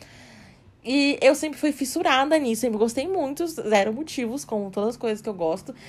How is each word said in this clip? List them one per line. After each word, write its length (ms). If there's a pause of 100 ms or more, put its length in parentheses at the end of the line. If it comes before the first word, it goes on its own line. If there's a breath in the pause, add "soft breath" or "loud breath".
(880 loud breath)
E 320
eu 140
sempre 240
fui 140
fissurada 640
nisso, 240
sempre 160
gostei 300
muito, 400
zero 440
motivos, 540
como 240
todas 220
as 60
coisas 220
que 80
eu 60
gosto. 400 (160 loud breath)